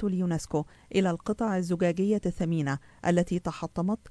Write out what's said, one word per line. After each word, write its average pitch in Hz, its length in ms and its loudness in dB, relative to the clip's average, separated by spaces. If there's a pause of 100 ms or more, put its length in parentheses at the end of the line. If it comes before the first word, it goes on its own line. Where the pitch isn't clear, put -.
اليونسكو 180 600 0 (300)
إلى 190 160 4
القطع 190 460 -2
الزجاجية 180 680 2
الثمينة 160 520 0 (280)
التي 175 320 2
تحطمت، 175 600 -4 (120)